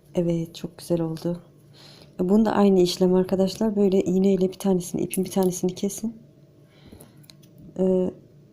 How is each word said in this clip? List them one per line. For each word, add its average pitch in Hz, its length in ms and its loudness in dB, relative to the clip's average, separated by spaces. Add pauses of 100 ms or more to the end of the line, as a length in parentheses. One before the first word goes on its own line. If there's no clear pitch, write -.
(160)
Evet, 170 400 -2
çok - 220 -14
güzel 170 240 -4
oldu. 165 400 -6 (760)
Bunda 208 320 2
aynı 196 280 4
işlem 180 340 2
arkadaşlar. 190 640 0
Böyle 196 260 2
iğne 190 320 2
ile 190 160 2
bir - 100 -14
tanesini, 185 420 -2
ipin - 240 -4
bir - 60 -10
tanesini 185 440 -2
kesin. 208 420 -8 (1600)
Ee, 185 320 0 (420)